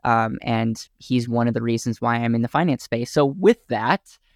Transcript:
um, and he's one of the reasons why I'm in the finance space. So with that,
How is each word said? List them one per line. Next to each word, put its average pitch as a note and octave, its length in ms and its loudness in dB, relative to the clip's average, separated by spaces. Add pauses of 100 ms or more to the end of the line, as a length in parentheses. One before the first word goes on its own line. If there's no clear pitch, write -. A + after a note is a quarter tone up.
um, A2+ 360 0
and A2+ 480 -2 (100)
he's B2 300 -2
one A#2 200 2
of A#2 60 0
the A2+ 60 -2
reasons A#2 400 -2
why A#2 140 0
I'm A#2 220 0
in A#2 60 2
the A#2+ 60 -2
finance D3+ 360 0
space. A#2+ 260 -4
So D3 140 2
with F#3 420 2
that, A#2+ 500 -2 (200)